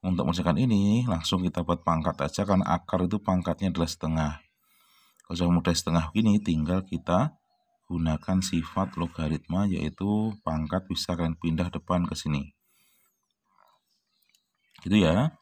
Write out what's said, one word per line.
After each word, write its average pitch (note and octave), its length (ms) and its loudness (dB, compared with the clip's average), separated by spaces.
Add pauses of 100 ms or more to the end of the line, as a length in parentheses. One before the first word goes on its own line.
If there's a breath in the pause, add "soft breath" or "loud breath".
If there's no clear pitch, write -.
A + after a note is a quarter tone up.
Untuk E2+ 240 0
mengerjakan E2+ 320 2
ini, G#2+ 480 4
langsung F2+ 320 0
kita F2 240 -2
buat E2+ 160 -2
pangkat D#2+ 480 0
aja, G#2 160 -4
kan F#2+ 160 4
akar F2+ 480 0
itu G#2+ 80 -2
pangkatnya F2+ 560 -2
adalah E2 160 0
setengah. D#2+ 420 -2 (920 soft breath)
Kalau - 80 -10
sudah F2 160 0
mudah E2+ 240 2
setengah E2 400 0
begini, A2 320 4
tinggal F2 400 0
kita F2+ 480 0 (560)
gunakan E2 480 0
sifat F#2 640 -2
logaritma, E2 640 -2
yaitu G#2 800 -2
pangkat D#2+ 400 -2
bisa - 320 -4
kalian E2 160 0
pindah E2+ 400 -2
depan F2 320 -2
ke - 80 -6
sini. C#2+ 400 -4 (2250 soft breath)
Gitu G#2 160 4
ya. F#2+ 400 4